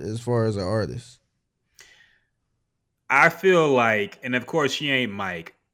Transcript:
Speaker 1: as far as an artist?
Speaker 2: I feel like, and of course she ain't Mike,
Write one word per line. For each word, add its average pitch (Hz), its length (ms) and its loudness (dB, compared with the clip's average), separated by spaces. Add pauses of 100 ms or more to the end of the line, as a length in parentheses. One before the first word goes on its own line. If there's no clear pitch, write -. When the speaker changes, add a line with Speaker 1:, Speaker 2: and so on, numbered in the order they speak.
Speaker 1:
as 110 160 -8
far 120 240 0
as 110 120 -2
an 98 60 -4
artist? 90 580 -6 (1900)
Speaker 2:
I 143 180 6
feel 170 400 4
like, 113 540 2
and 123 120 -6
of 123 120 -4
course 139 260 0
she 147 180 -4
ain't 127 220 -2
Mike, 92 420 -10 (200)